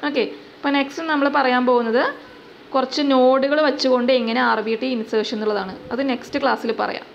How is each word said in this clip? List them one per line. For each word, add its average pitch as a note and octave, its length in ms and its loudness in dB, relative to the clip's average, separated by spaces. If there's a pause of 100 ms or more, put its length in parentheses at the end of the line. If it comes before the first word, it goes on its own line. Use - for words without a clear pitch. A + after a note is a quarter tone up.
ഓക്കെ, C4 160 0 (340)
അപ്പോൾ C#4 200 -2
നെക്സ്റ്റ് C#4 320 -4
നമ്മൾ C#4+ 180 2 (100)
പറയാൻ B3 300 2
പോകുന്നത് A#3+ 340 2 (720)
കുറച്ച് C4 280 0 (100)
നോഡുകൾ C4 560 4
വെച്ചുകൊണ്ട് B3+ 520 2
എങ്ങനെ A#3 200 -2 (100)
ആർ A3 180 0
ബി A3+ 140 0
T C4 140 -2
insertion A3 420 -2
എന്നുള്ളതാണ്, G3+ 360 -4 (180)
അത് A#3+ 100 -2 (100)
നെക്സ്റ്റ് - 320 -6
ക്ലാസ്സിൽ A#3+ 360 0
പറയാം. G3+ 340 -4